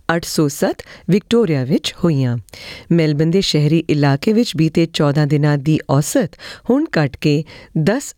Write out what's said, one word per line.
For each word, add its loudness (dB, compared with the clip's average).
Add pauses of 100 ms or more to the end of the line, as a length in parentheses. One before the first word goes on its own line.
(160)
ਅੱਠ -4
ਸੌ 0
ਸੱਤ -4 (260)
ਵਿਕਟੋਰੀਆ 0
ਵਿੱਚ -2 (100)
ਹੋਈਆਂ। 0 (560)
ਮੈਲਬਨ 2
ਦੇ 2
ਸ਼ਹਿਰੀ 2
ਇਲਾਕੇ 2
ਵਿੱਚ 0
ਬੀਤੇ 2
ਚੌਦਾਂ 0
ਦਿਨਾਂ 2
ਦੀ 0 (100)
ਔਸਤ 0 (320)
ਹੁਣ 0 (120)
ਘਟ -2
ਕੇ 0 (400)
ਦਸ -2